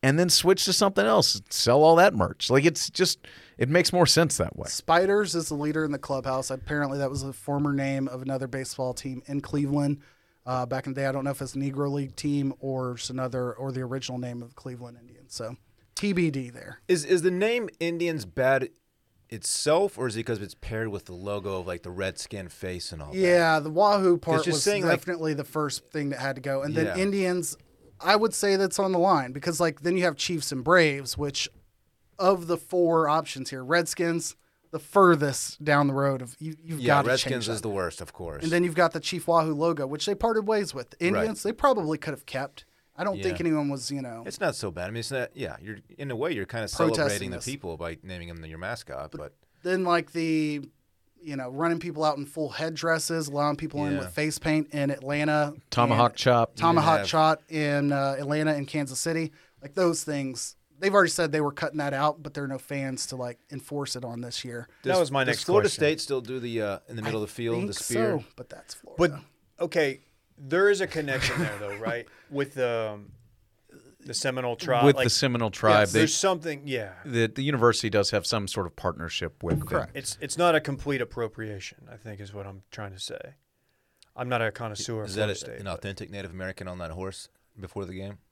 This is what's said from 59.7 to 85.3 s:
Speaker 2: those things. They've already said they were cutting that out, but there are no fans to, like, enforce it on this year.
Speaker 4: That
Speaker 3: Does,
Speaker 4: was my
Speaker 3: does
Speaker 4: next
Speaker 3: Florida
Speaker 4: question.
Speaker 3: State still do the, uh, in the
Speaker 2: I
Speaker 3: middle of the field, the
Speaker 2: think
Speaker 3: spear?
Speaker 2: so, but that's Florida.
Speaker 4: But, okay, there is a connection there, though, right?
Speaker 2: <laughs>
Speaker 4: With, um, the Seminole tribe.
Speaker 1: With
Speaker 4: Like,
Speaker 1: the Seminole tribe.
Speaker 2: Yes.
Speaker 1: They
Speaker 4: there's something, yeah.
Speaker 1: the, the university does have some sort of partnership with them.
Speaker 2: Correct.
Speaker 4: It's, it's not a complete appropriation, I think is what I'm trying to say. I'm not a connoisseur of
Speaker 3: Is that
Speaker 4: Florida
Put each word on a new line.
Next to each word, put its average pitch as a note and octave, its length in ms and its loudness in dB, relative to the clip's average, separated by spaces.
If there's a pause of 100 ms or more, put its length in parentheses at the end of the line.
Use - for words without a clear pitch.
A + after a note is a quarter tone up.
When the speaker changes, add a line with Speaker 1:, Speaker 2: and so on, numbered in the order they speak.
Speaker 2:
those E3+ 280 2
things. C3+ 540 -6 (220)
They've F#3+ 160 0
already F#3 160 8
said D#3+ 220 0
they D#3 100 2
were C#3+ 100 0
cutting D3+ 260 -4
that C#3+ 140 -2
out, D3+ 300 0
but C#3+ 100 -14
there C#3+ 120 -8
are C3+ 40 -6
no C3+ 100 -6
fans C3+ 500 -6
to, C3 80 -10
like, B2 220 -8 (120)
enforce C#3+ 460 -8
it B2 100 -10
on A#2 160 -8
this A#2+ 200 -10
year. A#2+ 260 -10 (160)
Speaker 4:
That B2+ 80 2
Speaker 3:
Does, F#3 80 4
Speaker 4:
was D3 100 2
my C3+ 140 2
Speaker 3:
does B2 120 2
Speaker 4:
next - 80 -6
Speaker 3:
Florida G3+ 240 4
Speaker 4:
question. - 120 -2
Speaker 3:
State D#3 200 2
still C3 220 -4
do B2+ 180 -8
the, A#2 220 -4
uh, G2+ 160 -2 (100)
in A#2 80 -10
the A2+ 60 -6
Speaker 2:
I - 20 -6
Speaker 3:
middle A2 180 -2
of G#2 60 -6
the - 60 -14
field, A#2 340 -2
the G3 60 -8
Speaker 2:
think - 100 -8
Speaker 3:
spear? G#3 360 0
Speaker 2:
so, - 40 -16 (120)
but - 120 -18
that's - 240 -18
Florida. D#3+ 500 -2 (360)
Speaker 4:
But, F3 60 0
okay, D3 360 0 (380)
there E3 300 2
is G3+ 140 2
a F3+ 40 -2
connection C#3 540 -2
there, A#2+ 180 -2
though, G2+ 180 -8
right? A2+ 300 -6 (120)
Speaker 2:
<laughs> - 120 -20
Speaker 4:
With, C#3 280 -4
um, A2 540 -4 (880)
the C3 120 -14
Seminole B2+ 440 -2
tribe. B2 280 2
Speaker 1:
With C#3 120 8
Speaker 4:
Like, C3 80 2
Speaker 1:
the A#2 60 2
Seminole A#2 400 0
tribe. G#2+ 320 6
Speaker 2:
Yes. F#2 100 2
Speaker 1:
They G#2+ 80 4
Speaker 4:
there's - 140 4
something, E3 520 -2
yeah. A2+ 260 -6 (140)
Speaker 1:
the, A#2 220 2
the A#2+ 140 -4
university A#2+ 460 4
does G2+ 220 2
have G2+ 160 0
some G#2 220 -2
sort F#2+ 180 -4
of E2 100 -12
partnership E2 680 -6
with D#2 160 0
them. D2 80 -8
Speaker 2:
Correct. D3+ 280 -2
Speaker 4:
It's, - 240 -8
it's C#3+ 160 -8
not E3+ 200 4
a D3+ 40 4
complete C#3 400 -4
appropriation, A2 920 -8
I A#2 60 -18
think G#2 240 -14
is G2+ 140 -14
what G2 120 -10
I'm G2 260 -16
trying G2+ 200 -10
to F#2+ 80 -18
say. - 360 -12 (800)
I'm B2 120 -8
not A#2+ 140 0
a A2 100 -2
connoisseur A2 520 -8
of G2+ 40 -10
Speaker 3:
Is F#2+ 60 -10
that G#2+ 80 -2
Speaker 4:
Florida G#2+ 100 0